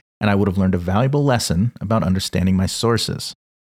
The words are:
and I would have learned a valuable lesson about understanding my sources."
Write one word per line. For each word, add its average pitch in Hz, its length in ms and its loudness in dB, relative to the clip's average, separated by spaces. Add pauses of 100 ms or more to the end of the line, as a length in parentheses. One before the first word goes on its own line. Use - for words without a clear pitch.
(220)
and 107 80 2
I 101 40 2
would 98 140 2
have 92 80 -2
learned 95 180 2
a 90 40 0
valuable 120 440 0
lesson 120 500 0 (100)
about 107 200 0
understanding 92 540 0
my 92 100 2
sources." - 680 -2 (320)